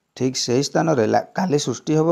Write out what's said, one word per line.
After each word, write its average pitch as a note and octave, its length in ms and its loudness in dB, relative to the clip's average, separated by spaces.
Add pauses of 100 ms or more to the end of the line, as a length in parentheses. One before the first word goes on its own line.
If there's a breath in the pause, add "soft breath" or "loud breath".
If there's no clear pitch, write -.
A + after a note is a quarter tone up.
(160)
ଠିକ୍ B2+ 200 -2
ସେହି B2+ 260 0
ସ୍ଥାନରେ D#3 440 0
ଲା-, A2 260 0
କାଲି F3+ 260 0
ସୃଷ୍ଟି C#3 340 -4
ହେବ D#3 200 2